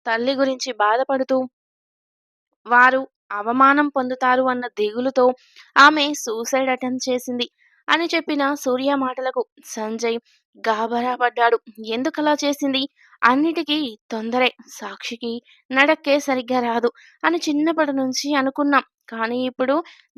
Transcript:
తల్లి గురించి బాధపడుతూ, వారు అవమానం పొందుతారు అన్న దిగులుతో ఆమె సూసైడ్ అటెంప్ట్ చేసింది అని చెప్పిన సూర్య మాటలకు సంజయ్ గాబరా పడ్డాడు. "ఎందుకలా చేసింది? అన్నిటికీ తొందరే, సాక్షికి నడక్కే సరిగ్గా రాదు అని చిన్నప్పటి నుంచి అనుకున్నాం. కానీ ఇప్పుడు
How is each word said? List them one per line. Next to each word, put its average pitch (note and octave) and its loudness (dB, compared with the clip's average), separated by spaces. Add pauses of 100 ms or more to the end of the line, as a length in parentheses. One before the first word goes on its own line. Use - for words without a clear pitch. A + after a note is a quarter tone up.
తల్లి A#3+ 0
గురించి C4 -2
బాధపడుతూ, B3+ 0 (1300)
వారు B3+ 6 (240)
అవమానం C4 2
పొందుతారు B3+ 0
అన్న B3 -2
దిగులుతో B3 0 (440)
ఆమె D4 6
సూసైడ్ C4 -4
అటెంప్ట్ B3+ -4
చేసింది B3 -4 (400)
అని D#4+ 2
చెప్పిన D4+ -2
సూర్య C4+ 0
మాటలకు B3+ -4 (200)
సంజయ్ A3+ -4 (460)
గాబరా A#3 0
పడ్డాడు. A#3+ 2 (260)
"ఎందుకలా D4+ -2
చేసింది? C#4 -2 (340)
అన్నిటికీ D4 0 (140)
తొందరే, A#3 0 (120)
సాక్షికి A#3 -10 (300)
నడక్కే D4 2
సరిగ్గా B3+ -2
రాదు A#3 0 (340)
అని E4 2
చిన్నప్పటి D#4 0
నుంచి C4+ -2
అనుకున్నాం. C4+ 0 (260)
కానీ A#3 -4
ఇప్పుడు B3+ -2 (340)